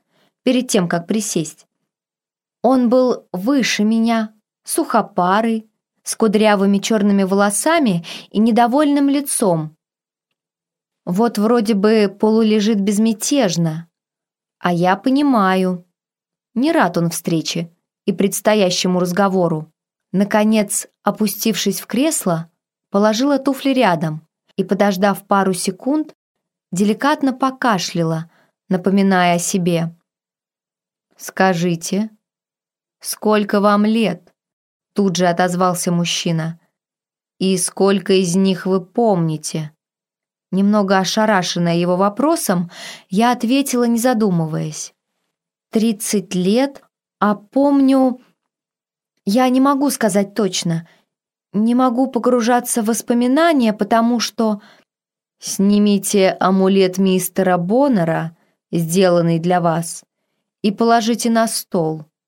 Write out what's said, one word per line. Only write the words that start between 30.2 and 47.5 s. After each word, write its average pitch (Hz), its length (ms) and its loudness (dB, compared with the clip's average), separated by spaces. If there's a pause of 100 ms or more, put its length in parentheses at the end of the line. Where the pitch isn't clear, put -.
«Скажите, 185 960 -2 (880)
сколько 208 600 -2
вам 208 240 2
лет?» 214 500 -2 (600)
Тут 196 220 0
же 180 100 0
отозвался 180 680 0
мужчина. 165 640 -4 (800)
«И 185 200 0
сколько 196 540 0
из 185 240 2
них 190 300 0
вы 185 180 0
помните?» 165 880 -2 (800)
Немного 196 460 2
ошарашенная 185 800 0
его 175 200 0
вопросом, 202 720 0 (380)
я 226 240 2
ответила, 247 520 0
не 233 140 0
задумываясь. 170 960 -2 (760)
«Тридцать 214 640 -2
лет, 220 480 0 (360)
а 208 160 0
помню...» 262 840 2 (1040)